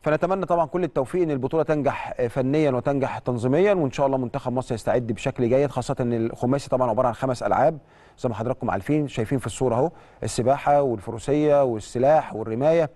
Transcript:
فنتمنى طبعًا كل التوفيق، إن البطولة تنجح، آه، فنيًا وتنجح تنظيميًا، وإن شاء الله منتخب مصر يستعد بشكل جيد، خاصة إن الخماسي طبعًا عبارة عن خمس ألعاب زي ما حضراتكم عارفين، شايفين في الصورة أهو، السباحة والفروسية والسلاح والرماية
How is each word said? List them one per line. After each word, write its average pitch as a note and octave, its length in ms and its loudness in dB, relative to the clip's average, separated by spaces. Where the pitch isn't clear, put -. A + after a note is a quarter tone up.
فنتمنى F3 440 0
طبعًا E3+ 200 0
كل F3 180 -2
التوفيق، D3+ 380 -2
إن E3 80 0
البطولة C#3+ 320 0
تنجح، C#3+ 580 -2
آه، B2 60 0
فنيًا C#3 440 0
وتنجح C3 480 -2
تنظيميًا، C3 560 2
وإن D3+ 160 0
شاء C#3 160 0
الله C3+ 120 2
منتخب B2+ 340 -4
مصر B2+ 220 -4
يستعد A#2 320 0
بشكل A#2+ 420 -2
جيد، C3+ 220 2
خاصة C3 300 -4
إن A#2+ 120 0
الخماسي A#2 560 -2
طبعًا B2+ 220 0
عبارة B2 160 2
عن A#2 80 0
خمس B2+ 280 -4
ألعاب A#2 360 2
زي B2+ 100 -2
ما A2+ 60 -2
حضراتكم A2+ 360 -4
عارفين، C#3 380 0
شايفين B2+ 300 -2
في A#2 80 -6
الصورة A#2+ 280 0
أهو، C#3 160 2
السباحة C#3 600 2
والفروسية C#3 840 0
والسلاح B2 680 2
والرماية C3 600 2